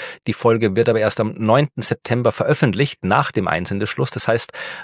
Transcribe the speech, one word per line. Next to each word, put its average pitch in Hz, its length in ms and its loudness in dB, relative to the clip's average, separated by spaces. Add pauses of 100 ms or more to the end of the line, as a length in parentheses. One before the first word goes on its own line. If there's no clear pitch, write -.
(280)
Die 110 60 -2
Folge 113 420 2
wird 113 140 4
aber 113 100 2
erst 107 220 0
am 107 160 -2
neunten 120 440 2
September 117 520 0
veröffentlicht, 127 720 0
nach 113 260 2
dem 98 160 -2
Einsendeschluss. 98 640 -2
Das - 160 -2
heißt, 113 240 0 (320)